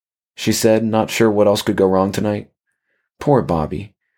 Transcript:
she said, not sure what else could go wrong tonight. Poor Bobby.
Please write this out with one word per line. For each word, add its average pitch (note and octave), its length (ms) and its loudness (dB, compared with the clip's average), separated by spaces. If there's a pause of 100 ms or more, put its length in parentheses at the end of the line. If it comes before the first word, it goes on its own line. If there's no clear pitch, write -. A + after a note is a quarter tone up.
(340)
she - 180 -2
said, A2 320 2
not A2 260 -2
sure A2+ 200 2
what G#2 160 2
else G2+ 160 2
could G2+ 140 -2
go F#2+ 100 4
wrong F#2+ 260 2
tonight. G#2 400 -6 (640)
Poor C3+ 240 0
Bobby. E2 520 -6 (240)